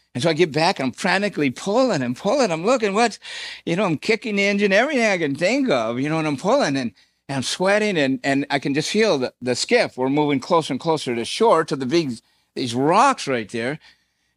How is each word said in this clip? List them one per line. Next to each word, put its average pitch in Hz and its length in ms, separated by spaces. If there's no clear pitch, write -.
And 123 80
so 165 80
I 165 40
get 160 180
back 160 280
and 135 80
I'm 120 40
frantically 185 580
pulling 196 540
and 123 120
pulling. 220 360
I'm 160 140
looking, 220 280
what's, 226 260
you 170 100
know, 208 100
I'm 160 120
kicking 214 380
the 196 100
engine, 202 260
everything 240 340
I 202 120
can 147 180
think 226 340
of, 120 300
you 143 100
know, 160 100
and 156 80
I'm 147 100
pulling 190 400
and, 120 140
and 143 100
I'm 127 60
sweating 202 540
and, 135 260
and 139 280
I 143 80
can 139 160
just 151 160
feel 208 260
the, 123 240
the 123 140
skiff. 202 420
We're 131 120
moving 147 300
closer 160 340
and 123 60
closer 151 360
to 117 100
shore 196 400
to 160 100
the 135 120
big, 135 320
these 127 200
rocks 185 520
right 120 220
there. 120 300